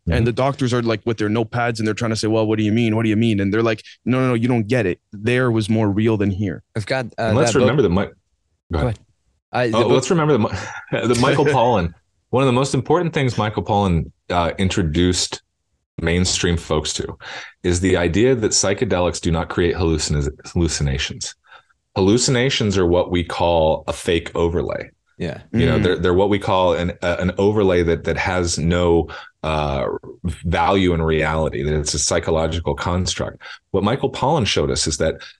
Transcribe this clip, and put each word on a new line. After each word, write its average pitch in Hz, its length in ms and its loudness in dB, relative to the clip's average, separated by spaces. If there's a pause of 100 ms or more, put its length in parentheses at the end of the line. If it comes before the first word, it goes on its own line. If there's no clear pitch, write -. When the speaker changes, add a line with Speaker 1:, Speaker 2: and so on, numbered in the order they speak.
Speaker 1:
Mm-hmm. 85 100 0
Speaker 2:
And 117 100 2
the 123 40 0
doctors 131 400 0
are, 120 120 0
like, 113 220 -2
with 113 120 -2
their 107 120 -2
notepads 117 500 -2
and 110 80 -2
they're 107 80 0
trying 117 160 -4
to 110 40 -2
say, 107 120 -2
"Well, 110 200 2
what 110 120 0
do 107 40 0
you 104 80 2
mean? 113 240 2
What 110 80 0
do 110 60 2
you 107 60 2
mean?" 110 240 2
And 98 140 0
they're 113 100 2
like, 113 200 -2 (220)
"No, 127 140 2
no, 131 100 2
no, 127 60 2
you 117 120 0
don't 117 200 0
get 117 200 0
it. 87 120 -2 (120)
There 120 400 0
was 110 180 0
more 110 220 2
real 110 260 2
than 101 140 0
here." 90 320 -4 (120)
Speaker 3:
I've 104 120 -6
got, 131 200 -2
uh, - 20 -18 (200)
Speaker 1:
And 107 80 4
let's 120 160 2
Speaker 3:
that 139 60 2
book. - 20 4
Speaker 1:
remember 135 220 4
that 92 60 4
Mi-, 95 160 2
go - 60 -10 (600)
Speaker 3:
Go 82 60 0
Speaker 1:
ahead. 127 60 0
Speaker 3:
ahead. 110 140 -4 (520)
I, 123 180 0
the 107 80 0
Speaker 1:
Oh, 117 60 4
Speaker 3:
book - 100 2
Speaker 1:
let's 131 180 2
remember 151 260 4
that - 20 2 (520)
Mi-, 113 160 -2
<laughs> 123 60 4
the 117 80 0
Michael 139 240 2
Speaker 2:
<laughs> 143 100 2
Speaker 1:
Pollan, 113 360 2 (400)
one 123 120 2
of 135 40 4
the 120 60 4
most 135 220 0
important 160 380 0
things 131 240 0
Michael 107 260 -2
Pollan, 95 480 0 (200)
uh, 85 280 0
introduced 90 840 0 (600)
mainstream 87 560 0
folks - 360 -4
to - 220 -8 (460)
is 87 200 0
the 92 160 2
idea 95 360 2
that 107 180 0
psychedelics 90 720 0
do 87 100 -2
not 80 180 -2
create 85 260 0
hallucin-, 78 560 -2 (200)
hallucinations. 71 840 -4 (600)
Hallucinations 120 840 2
are 87 100 4
what 87 240 2
we 90 120 0
call 82 640 0
a 73 60 -4
fake - 400 -2
overlay. 73 560 -2 (280)
Speaker 3:
Yeah. 85 240 -8 (100)
Speaker 1:
You 113 140 2
know, 80 120 2
Speaker 2:
Mm. - 60 2
Speaker 1:
they're, 87 160 2
they're 87 140 2
what 98 160 4
we 101 100 2
call 92 360 2
an, 87 260 -2
uh, 87 180 0
an 90 180 0
overlay 98 460 4
that, 82 220 0
that 82 100 -2
has 90 420 -2
no, 85 520 2 (340)
uh, 73 420 -2 (600)
value 90 480 2
in 82 80 0
reality, 78 640 0
that 76 100 -2
it's 73 200 -2
a 78 60 -4
psychological 80 720 -2
construct. - 680 -4 (300)
What 92 120 0
Michael 123 300 -2
Pollan 131 340 0
showed 73 240 0
us - 160 -2
is 78 100 -2
that 80 180 0 (240)